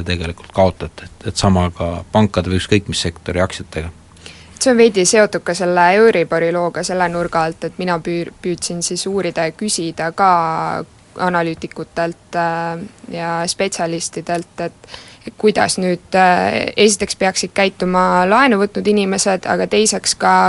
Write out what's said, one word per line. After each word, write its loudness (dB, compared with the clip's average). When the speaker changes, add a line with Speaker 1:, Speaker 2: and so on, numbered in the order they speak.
Speaker 1:
tegelikult -8
kaotate, 0
et, -20
et -6
sama 2
ka -6
pankade 2
või 0
ükskõik 0
mis -4
sektori -4
aktsiatega. -8
Speaker 2:
See 4
on 4
veidi 4
seotud 2
ka -4
selle 4
Euribori 4
looga -2
selle 0
nurga -2
alt, -4
et -10
mina 0
püür-, -6
püüdsin -6
siis -6
uurida -2
ja -10
küsida -4
ka 4
analüütikutelt, -4
äh, -4
ja -6
spetsialistidelt, -6
et, -18
et -14
kuidas 2
nüüd, -2
äh, 2
esiteks 2
peaksid -2
käituma 2
laenu 4
võtnud -2
inimesed, 0
aga 0
teiseks 0
ka, 4